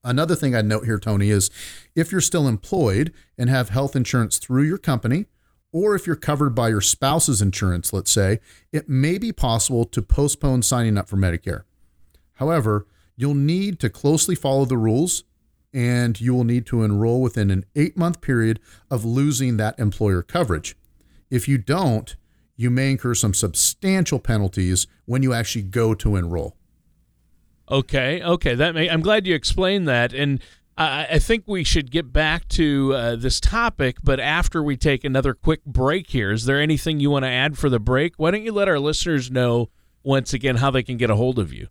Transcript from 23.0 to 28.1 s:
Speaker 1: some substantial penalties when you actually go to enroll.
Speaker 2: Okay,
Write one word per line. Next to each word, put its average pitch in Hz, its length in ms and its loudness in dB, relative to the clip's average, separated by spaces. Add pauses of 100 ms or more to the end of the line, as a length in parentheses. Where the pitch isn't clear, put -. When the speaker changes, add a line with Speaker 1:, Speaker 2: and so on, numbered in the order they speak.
Speaker 1:
some 101 200 0
substantial 165 840 0
penalties 92 680 0 (180)
when 127 160 -2
you 131 120 2
actually 113 280 -4
go 113 320 0
to 104 220 0
enroll. 85 420 -4 (1120)
Speaker 2:
Okay, 135 540 0